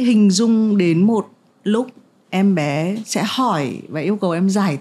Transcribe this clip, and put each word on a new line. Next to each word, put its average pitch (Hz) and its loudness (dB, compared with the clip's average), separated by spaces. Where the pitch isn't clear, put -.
hình 214 4
dung 220 2
đến 170 2
một 220 0
lúc 226 -2
em 196 2
bé 156 -2
sẽ - -4
hỏi 180 -2
và 151 -8
yêu 185 -2
cầu 190 -2
em 180 0
giải 190 0